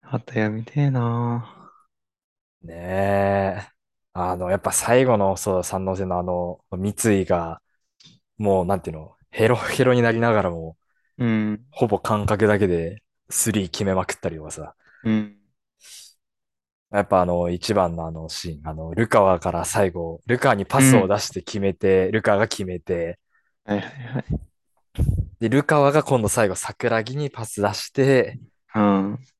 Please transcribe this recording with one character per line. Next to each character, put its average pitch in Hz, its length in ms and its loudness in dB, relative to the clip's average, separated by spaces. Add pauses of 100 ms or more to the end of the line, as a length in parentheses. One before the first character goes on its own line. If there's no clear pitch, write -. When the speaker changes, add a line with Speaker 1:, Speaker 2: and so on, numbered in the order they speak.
(140)
Speaker 1:
あ 117 60 -2
と - 180 -8
や 107 120 0
み 110 120 -6
て 120 160 -6
え 143 120 2
な。 120 800 -4 (880)
Speaker 2:
ね 82 120 -18
え。 98 920 0 (440)
あ 90 240 -4
の、 90 140 -4
や 98 80 2
っ - 20 -2
ぱ - 100 -2
最 127 360 4
後 120 100 4
の、 95 220 2
そ 95 220 -2
う、 90 40 -6
山 95 260 -4
王 92 60 -2
戦 95 100 -4
の 90 120 -2
あ 90 40 -2
の、 90 380 -4 (100)
三 98 520 0
井 - 20 0
が、 85 380 -2 (760)
も 98 280 0
う、 - 20 -4
な 98 100 0
ん 87 60 -8
て 92 80 -8
い - 20 -10
う 78 40 -12
の、 78 200 -18 (140)
ヘ 113 180 2
ロ 120 80 4
ヘ - 280 -2
ロ 127 100 6
に 120 80 2
な 117 100 4
り 113 80 0
な 117 140 2
が 104 80 2
ら 92 80 0
も、 80 260 -10 (400)
Speaker 1:
う 123 100 -2
ん。 107 440 -2
Speaker 2:
ほ - 160 -2
ぼ 104 120 0
感 104 280 -2
覚 107 200 2
だ 104 120 4
け 101 80 2
で 85 360 -2 (280)
ス - 220 -2
リ 95 160 -2
ー - 20 -10
決 - 160 -4
め 95 80 0
ま 92 100 0
く - 80 -8
っ - 60 -8
た - 100 -6
り 82 80 -6
と 78 80 -14
か 80 60 -14
さ。 - 240 -14 (300)
Speaker 1:
う 110 60 0
ん。 104 280 -2 (1500)
Speaker 2:
や 101 80 2
っ 95 60 0
ぱ 92 160 4
あ - 20 4
の、 87 240 0
一 90 240 -4
番 90 240 2
の 82 100 -8
あ 80 40 -10
の 80 180 -12
シ 78 340 -10
ー - 0 -
ン、 78 60 -10
あ 78 60 -8
の、 80 200 -10
ル 113 140 0
カ 110 140 6
ワ 95 180 4
か 90 100 -2
ら 85 140 -4
最 98 260 0
後、 82 360 -10
ル 123 120 0
カ 139 120 4
ワ 113 40 4
に 98 120 -4
パ 135 160 2
ス 131 140 6
を 95 120 4
出 101 100 2
し - 120 -8
て - 100 -8
決 - 180 -8
め 98 140 0
て、 95 340 2
Speaker 1:
う - 40 -2
ん。 - 20 -4
Speaker 2:
ル 110 100 0
カ 107 100 2
ワ 101 60 4
が 110 100 2
決 - 180 -6
め 90 140 -8
て、 85 380 -6 (460)
Speaker 1:
は 104 120 -4
い 101 40 -2
は - 60 -10
い - 20 -14 (260)
は 135 60 -4
い。 - 40 -16 (1160)
Speaker 2:
で、 117 80 0
ル 139 160 2
カ 151 160 4
ワ 139 100 6
が 151 120 2
今 131 180 2
度 104 80 0
最 107 200 2
後、 95 60 -2
桜 113 480 -2
木 123 140 -8
に 147 140 -4
パ 117 160 -10
ス - 160 -6
出 101 120 0
し - 180 -10
て、 131 460 2 (360)
Speaker 1:
う 110 60 0
ん。 101 380 2 (220)